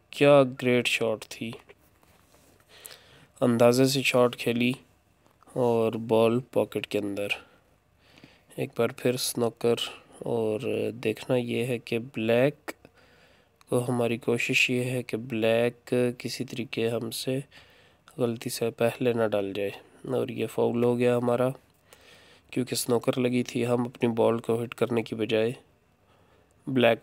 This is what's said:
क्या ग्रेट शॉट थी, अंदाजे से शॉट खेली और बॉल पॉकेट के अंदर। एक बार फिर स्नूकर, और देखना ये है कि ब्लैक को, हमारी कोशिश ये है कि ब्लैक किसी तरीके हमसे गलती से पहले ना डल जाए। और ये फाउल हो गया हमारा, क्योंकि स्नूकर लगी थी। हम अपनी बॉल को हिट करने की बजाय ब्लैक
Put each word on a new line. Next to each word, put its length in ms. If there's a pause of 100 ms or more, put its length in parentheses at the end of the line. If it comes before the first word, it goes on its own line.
(120)
क्या 300
ग्रेट 440
शॉट 400
थी, 240 (1900)
अंदाजे 460
से 160
शॉट 320
खेली 400 (840)
और 420
बॉल 400 (140)
पॉकेट 340
के 120
अंदर। 360 (1200)
एक 200
बार 140
फिर 260
स्नूकर, 640 (460)
और 340 (340)
देखना 420
ये 280
है 140
कि 200
ब्लैक 720 (1000)
को, 100
हमारी 400
कोशिश 500
ये 140
है 180
कि 140
ब्लैक 1040
किसी 240
तरीके 440
हमसे 540 (720)
गलती 340
से 220
पहले 420
ना 140
डल 240
जाए। 200 (380)
और 220
ये 160
फाउल 360
हो 120
गया 200
हमारा, 360 (1000)
क्योंकि 240
स्नूकर 440
लगी 240
थी। 200
हम 200
अपनी 260
बॉल 300
को 200
हिट 140
करने 280
की 140
बजाय 380 (1120)
ब्लैक 360